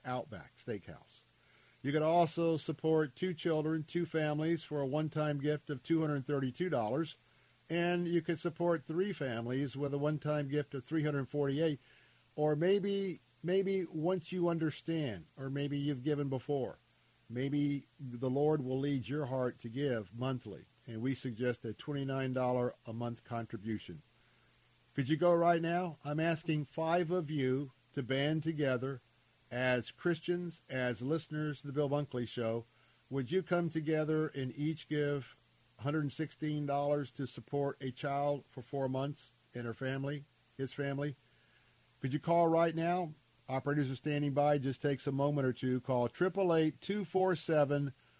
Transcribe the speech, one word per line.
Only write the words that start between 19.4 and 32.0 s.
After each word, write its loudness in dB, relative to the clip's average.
to -10
give -2
monthly, -6
and -6
we 0
suggest -2
a -4
twenty-nine -4
dollar 0
a -8
month -6
contribution. -6
Could 0
you 2
go 4
right 6
now? -2
I'm -2
asking 0
five 0
of 0
you 0
to -4
band 2
together 0
as 0
Christians, -2
as -2
listeners -2
to -16
the -6
Bill 2
Bunkley -2